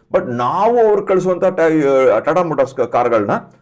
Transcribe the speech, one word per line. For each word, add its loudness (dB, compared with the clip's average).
But -2
ನಾವು 0
ಅವ್ರು 2
ಕಳಿಸುವಂತ 0
ಟ್ಯಾ-, 2
ಆ, 2
Tata -2
Motors -2
ಕ-, -2
ಕಾರ್ಗಳನ್ನ 0